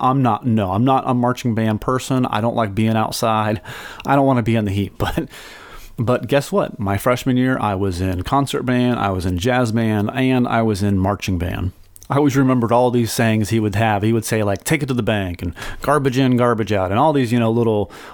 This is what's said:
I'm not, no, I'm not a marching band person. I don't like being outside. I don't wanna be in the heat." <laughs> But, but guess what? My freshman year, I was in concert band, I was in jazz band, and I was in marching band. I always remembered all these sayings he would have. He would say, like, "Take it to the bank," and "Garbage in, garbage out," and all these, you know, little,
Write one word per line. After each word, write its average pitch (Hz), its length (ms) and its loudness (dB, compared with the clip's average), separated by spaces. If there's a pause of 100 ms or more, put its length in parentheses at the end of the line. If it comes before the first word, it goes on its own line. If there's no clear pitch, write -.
I'm 131 220 2
not, 113 220 2
no, 110 280 2
I'm 104 120 2
not 135 220 2
a 131 80 0
marching 123 400 0
band 110 260 0
person. 127 460 0
I 107 140 -2
don't 117 160 0
like 107 180 -2
being 110 220 2
outside. 110 640 0 (440)
I 139 120 2
don't 139 100 4
wanna 127 160 2
be 113 140 2
in 110 80 0
the 101 80 -2
heat." 98 260 -2
<laughs> - 0 -
But, - 300 -4 (680)
but 123 300 0
guess 139 240 0
what? - 300 -2
My 98 180 0
freshman 127 380 0
year, 127 240 2
I 104 160 0
was 95 240 -2
in 92 240 -2
concert 139 400 -2
band, 123 340 0
I 101 120 0
was 92 140 -2
in 90 140 -2
jazz 123 320 0
band, 110 420 0
and 127 360 0
I 117 140 0
was 104 200 0
in 101 160 2
marching 95 400 0
band. 87 320 -4 (380)
I 135 100 0
always 143 180 2
remembered 127 340 2
all 120 220 4
these 120 180 0
sayings 110 380 2
he 113 100 2
would 107 160 0
have. 107 280 0
He 110 100 2
would 113 120 0
say, 110 200 -2
like, 98 180 -2
"Take 156 200 0
it 143 40 -4
to 131 80 -2
the 120 80 -2
bank," 98 400 -2
and - 120 -6 (280)
"Garbage 135 360 0
in, 131 180 4
garbage 117 340 2
out," 95 220 0
and 107 80 2
all 156 120 4
these, 131 200 0
you 120 80 2
know, 113 100 2
little, 113 400 0 (240)